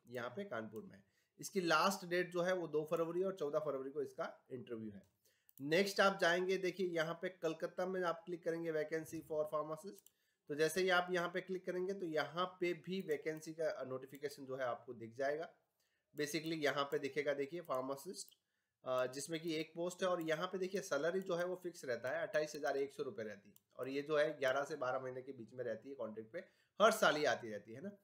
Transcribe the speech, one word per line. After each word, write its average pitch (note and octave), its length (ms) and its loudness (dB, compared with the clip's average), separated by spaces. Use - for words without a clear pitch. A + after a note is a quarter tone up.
यहाँ A#2+ 220 -6
पे A#2 140 -6
कानपुर A2 400 -6
में F#2+ 120 -16
है। G2+ 80 -20
इसकी F#3 220 -2
last F3 440 6
date F3 260 0
जो F3 100 2
है F3+ 120 4
वो F3 140 0
दो D3+ 240 2
फरवरी E3+ 320 2
और F#3+ 120 0
चौदह D3+ 240 0
फरवरी C3+ 320 -2
को D3 100 -2
इसका - 500 -6
interview A2+ 400 -8
है। F#2+ 100 -14
Next F3 380 2
आप G3 220 6
जाएंगे, F3+ 360 4
देखिए F3+ 300 0
यहाँ E3 340 0
पे F#3 80 -4
कलकत्ता E3+ 560 -4
में F#3 180 -2
आप E3 220 0
click E3+ 180 -8
करेंगे E3 280 -2
vacancy D#3 540 -2
for D3+ 180 0
pharmacist, D#3 560 -6
तो D3 80 -4
जैसे D#3 260 4
ही F#3 80 4
आप F3+ 220 6
यहाँ F3 180 2
पे F3+ 120 -2
click F3+ 240 -6
करेंगे F#3 280 -2
तो G3 120 -6
यहाँ D3+ 400 0
पे F3 280 0
भी F3+ 280 -4
vacancy D#3 520 -2
का D#3 300 -2
notification C3+ 600 -8
जो C3 100 -6
है C3+ 100 -2
आपको A#2+ 280 -4
दिख A2+ 220 -12
जाएगा। D3 340 0
Basically D3+ 480 -2
यहाँ C#3 200 4
पे D3 160 0
दिखेगा C#3 340 0
देखिए C#3+ 280 -4
pharmacist, C#3 760 -6
अ, B2+ 220 2
जिसमें C#3+ 340 -4
कि E3 160 -2
एक D#3+ 200 -4
पोस्ट F3 280 -2
है F#3 60 4
और F3+ 120 2
यहाँ D#3+ 260 0
पे F#3 100 -4
देखिए F#3 240 -2
सैलरी E3 400 2
जो F#3 140 0
है F3 100 2
वो F3+ 100 -2
फिक्स E3+ 300 -10
रहता B2 240 -2
है, D#3+ 120 -2
अट्ठाईस D#3 340 0
हजार C#3+ 220 0
एक C#3 160 0
सौ D3+ 100 -4
रुपये A#2 220 -6
रहती G#2 240 -10
है G#2 60 -20
और C3 140 -4
ये C#3 120 -2
जो D3+ 160 0
है D3 220 2
ग्यारह C3 240 4
से D3+ 120 -6
बारह C3 240 0
महीने B2+ 220 -6
के C3+ 100 -10
बीच A#2+ 220 -14
में B2+ 120 -6
रहती A2+ 240 -6
है C#3 60 -10
contract A2 360 -8
पे, E3+ 80 -8
हर A3 100 12
साल D#3+ 240 6
ही D3+ 100 2
आती A#2 240 2
रहती G#2+ 240 -10
है C3 80 -12
ना। G3 80 -10